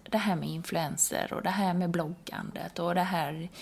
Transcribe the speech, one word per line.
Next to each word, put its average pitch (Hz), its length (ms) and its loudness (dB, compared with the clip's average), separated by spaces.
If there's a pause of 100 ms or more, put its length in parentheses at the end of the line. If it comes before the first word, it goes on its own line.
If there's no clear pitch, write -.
(100)
det 220 80 2
här 202 180 4
med 143 120 -2
influencer - 840 0
och - 100 -4
det 175 80 2
här 190 240 2
med 175 160 2
bloggandet - 880 -4
och 170 160 0
det 180 80 4
här 165 460 0 (140)